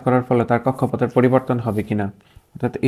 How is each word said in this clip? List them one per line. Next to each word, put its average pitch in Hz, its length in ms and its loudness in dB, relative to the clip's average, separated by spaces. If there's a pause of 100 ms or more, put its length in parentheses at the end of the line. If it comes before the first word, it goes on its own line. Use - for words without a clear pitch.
করার 123 240 2
ফলে 120 220 2
তার 120 160 2
কক্ষপথের 123 500 -2
পরিবর্তন 127 500 2
হবে 107 220 -2
কিনা। 104 180 -2 (460)
অর্থাৎ - 220 -6 (140)